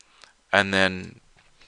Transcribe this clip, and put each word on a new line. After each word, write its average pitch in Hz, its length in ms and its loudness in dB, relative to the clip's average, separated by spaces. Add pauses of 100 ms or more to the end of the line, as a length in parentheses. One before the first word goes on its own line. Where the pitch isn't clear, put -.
(520)
and 98 200 2
then 92 480 -2 (480)